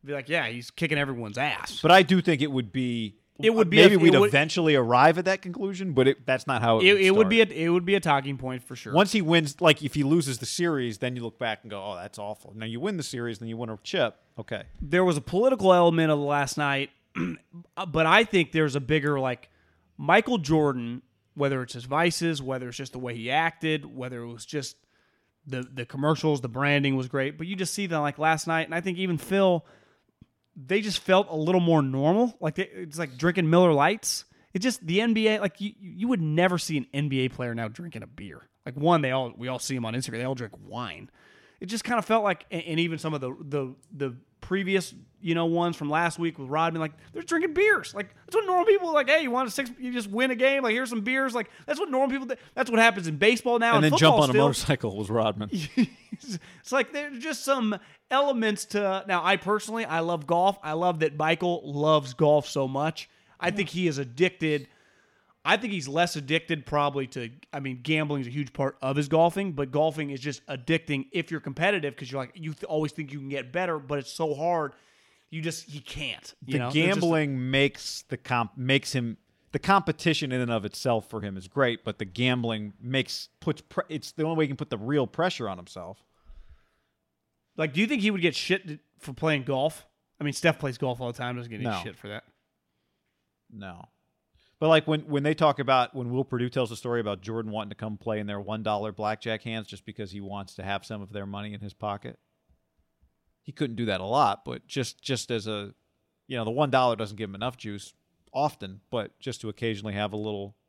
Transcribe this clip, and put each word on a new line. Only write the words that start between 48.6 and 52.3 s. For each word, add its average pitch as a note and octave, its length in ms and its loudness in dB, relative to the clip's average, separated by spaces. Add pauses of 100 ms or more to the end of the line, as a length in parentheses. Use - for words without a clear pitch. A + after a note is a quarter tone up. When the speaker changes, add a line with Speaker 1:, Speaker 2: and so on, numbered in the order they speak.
Speaker 1:
people, G4 260 4
like, C#4+ 160 4
"Hey, D#4+ 140 4
you C4+ 100 -2
want B3 160 0
a G3+ 40 -8
six, B3+ 280 -6
you B3 140 -8
just A3 160 -6
win B3+ 220 0
a B3 40 -2
game? C4+ 280 2
Like, A3 100 2
here's B3 160 -2
some A#3 120 -4
beers." B3+ 340 -2
Like, A3+ 140 -4 (180)
that's D4 120 -4
what F#4+ 120 -4
normal C4 180 2
people C4+ 160 -4
do. A#3+ 100 -6 (200)